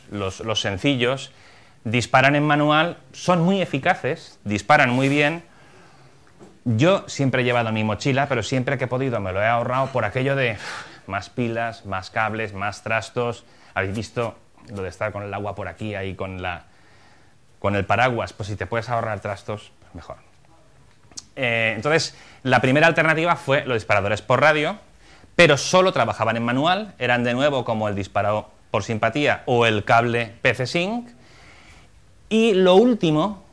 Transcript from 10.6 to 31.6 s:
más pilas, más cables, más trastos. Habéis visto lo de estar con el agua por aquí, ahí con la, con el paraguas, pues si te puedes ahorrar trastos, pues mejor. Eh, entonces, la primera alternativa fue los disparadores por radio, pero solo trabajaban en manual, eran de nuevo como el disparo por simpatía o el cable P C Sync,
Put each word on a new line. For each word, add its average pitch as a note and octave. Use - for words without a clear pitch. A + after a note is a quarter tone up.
más G2
pilas, A#2
más F#2+
cables, A2
más G2
trastos. A2+
Habéis F#2+
visto A#2
lo G2+
de F#2
estar G#2
con G2+
el G2+
agua G2+
por G2
aquí, G#2
ahí F#2+
con F#2
la, F2
con G2+
el G2
paraguas, A2
pues G2
si G#2+
te F#2+
puedes A2+
ahorrar A2+
trastos, G#2
pues -
mejor. -
Eh, A#2
entonces, D3
la B2+
primera C#3
alternativa D#3+
fue C3+
los B2
disparadores G2+
por B2
radio, D3+
pero D#3
solo F#3
trabajaban A2+
en A#2
manual, E3+
eran A#2+
de A#2+
nuevo C3+
como G#2+
el G2+
disparo G2+
por G#2+
simpatía A2+
o A#2+
el G#2+
cable A#2
P B2
C B2+
Sync, G#3+